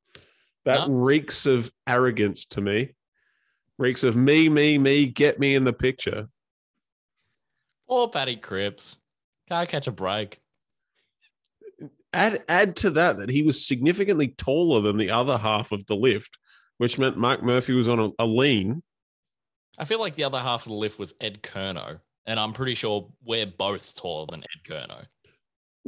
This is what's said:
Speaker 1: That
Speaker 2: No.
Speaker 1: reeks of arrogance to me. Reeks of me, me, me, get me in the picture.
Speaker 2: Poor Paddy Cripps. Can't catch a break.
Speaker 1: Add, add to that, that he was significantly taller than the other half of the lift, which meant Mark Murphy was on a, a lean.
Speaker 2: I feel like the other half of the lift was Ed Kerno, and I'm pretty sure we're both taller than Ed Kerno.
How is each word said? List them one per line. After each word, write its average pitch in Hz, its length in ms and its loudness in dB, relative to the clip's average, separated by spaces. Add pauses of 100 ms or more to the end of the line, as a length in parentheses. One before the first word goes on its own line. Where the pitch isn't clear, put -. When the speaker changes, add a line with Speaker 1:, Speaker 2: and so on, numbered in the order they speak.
(640)
Speaker 1:
That 139 240 2
Speaker 2:
No. 135 60 2
Speaker 1:
reeks 143 500 2
of 123 260 2 (160)
arrogance 123 600 0
to - 140 -6
me. 104 340 -2 (840)
Reeks 127 260 0
of 120 120 4
me, 151 340 6
me, 147 280 4
me, 139 280 4
get 139 340 2
me 139 160 2
in 131 80 2
the 123 100 2
picture. 127 540 -4 (1600)
Speaker 2:
Poor 247 200 2
Paddy 135 280 -4
Cripps. 101 600 -6 (500)
Can't 175 220 -4
catch 147 180 -6
a 127 40 -4
break. 98 480 -6 (1700)
Speaker 1:
Add, 202 340 0
add 185 300 2
to 202 140 0
that, 151 260 2
that 101 120 -8
he 139 140 2
was 151 220 0
significantly 156 640 2
taller 147 520 2
than 104 160 2
the 101 140 0
other 127 260 0
half 107 340 -2
of 101 140 -6
the 107 100 -2
lift, 107 420 0 (400)
which 120 220 0
meant 131 180 0
Mark 120 260 0
Murphy 127 300 0
was 120 140 2
on 120 120 2
a, 107 100 0 (100)
a 117 60 0
lean. 117 580 0 (960)
Speaker 2:
I 151 80 -10
feel 220 140 -2
like 180 160 -6
the 151 100 -4
other 135 140 -4
half 120 240 -4
of 113 60 -14
the 107 60 -8
lift 104 240 -4
was 95 220 -12
Ed 104 200 -10
Kerno, 87 580 -10 (260)
and 110 140 -4
I'm 107 140 -4
pretty 127 220 -4
sure 104 340 -4 (140)
we're 113 220 -4
both 95 500 -6
taller 78 340 -8
than 82 140 -16
Ed - 260 -20
Kerno. 78 360 -14 (840)